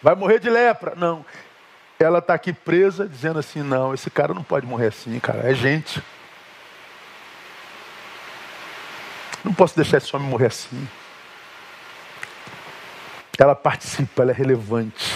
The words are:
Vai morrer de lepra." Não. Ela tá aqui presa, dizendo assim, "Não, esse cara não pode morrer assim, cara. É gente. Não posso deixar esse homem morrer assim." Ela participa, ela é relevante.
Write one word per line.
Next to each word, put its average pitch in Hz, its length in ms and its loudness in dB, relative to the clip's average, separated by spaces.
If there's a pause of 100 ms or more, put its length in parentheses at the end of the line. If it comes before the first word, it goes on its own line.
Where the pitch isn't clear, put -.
Vai 160 120 8
morrer 202 240 6
de 233 120 2
lepra." 226 440 4
Não. 170 300 -2 (720)
Ela 170 220 2
tá 170 140 0
aqui 170 180 -4
presa, 190 560 0
dizendo 156 300 -6
assim, 147 240 -6
"Não, 131 320 0
esse - 160 -8
cara - 240 0
não 180 100 -8
pode 139 220 -2
morrer 117 220 0
assim, 113 300 -6
cara. 113 320 -2
É 135 40 4
gente. 135 460 0 (3500)
Não 208 120 0
posso 175 200 6
deixar 151 220 4
esse - 180 0
homem 139 140 -4
morrer 123 180 4
assim." 131 400 -4 (2500)
Ela 139 160 10
participa, - 680 -2
ela 127 80 4
é 120 40 2
relevante. 117 800 0